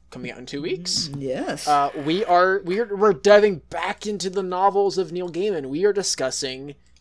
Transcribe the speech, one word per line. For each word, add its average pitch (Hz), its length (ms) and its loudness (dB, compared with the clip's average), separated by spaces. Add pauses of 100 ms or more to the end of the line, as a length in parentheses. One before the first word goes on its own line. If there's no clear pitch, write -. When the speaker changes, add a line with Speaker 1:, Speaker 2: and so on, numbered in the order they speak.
(100)
Speaker 1:
coming 123 200 -12
out - 80 -14
in 123 60 -14
two 143 160 -10
weeks. 175 480 -6
Speaker 2:
Mm, 139 140 -8
yes. 147 440 -6
Speaker 1:
Uh, 143 220 2 (160)
we 175 220 0
are, 185 400 4
we 185 120 -2
are, 208 160 -2
we're 202 200 4
diving 208 560 6
back 180 360 -6
into 196 220 -4
the 190 140 -4
novels 190 560 2
of 170 120 -2
Neil 175 200 -6
Gaiman. 165 400 -4
We 170 160 0
are 208 80 4
discussing 135 800 -4 (260)